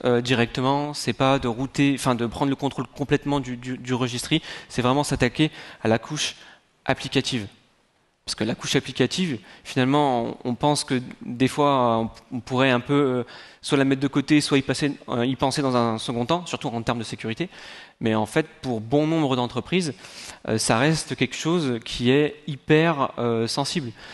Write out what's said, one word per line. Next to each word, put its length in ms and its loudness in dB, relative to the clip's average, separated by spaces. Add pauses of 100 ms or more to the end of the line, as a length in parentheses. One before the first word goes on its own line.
euh, 160 4
directement, 720 0
c'est 200 -4
pas 260 4
de 80 -2
router, 480 2
enfin 220 0
de 100 -2
prendre 240 -2
le 60 0
contrôle 320 -4
complètement 500 0
du, 180 -6
du, 220 -8
du 160 -4
registry, 480 0 (260)
c'est 140 -4
vraiment 220 4
s'attaquer 480 2 (320)
à 40 4
la 120 4
couche 340 -6 (500)
applicative. 600 -2 (800)
Parce 80 -6
que 100 -4
la 100 -2
couche 220 -4
applicative, 600 0 (260)
finalement, 580 2
on, 220 -6
on 100 -2
pense 300 0
que 160 -2 (220)
des 260 0
fois, 500 2
on, 120 -2 (220)
on 80 -6
pourrait 300 2
un 80 4
peu, 160 -2
euh, 300 2 (360)
soit 180 2
la 60 6
mettre 180 2
de 60 2
côté, 320 4
soit 180 2
y 40 2
passer, 340 -2 (120)
euh, 160 0
y 120 0
penser 260 0
dans 120 2
un 240 2
second 280 -4
temps, 200 -2
surtout 220 -6
en 140 -4
termes 160 -2
de 60 -4
sécurité. 440 -6 (500)
Mais 160 0
en 120 2
fait, 200 0 (160)
pour 180 -2
bon 260 2
nombre 280 2
d'entreprises, 600 -2 (540)
euh, 100 0
ça 200 2
reste 380 0
quelque 180 0
chose 500 0
qui 260 0
est 260 4 (100)
hyper, 720 2
euh, 300 0
sensible. 420 -2 (240)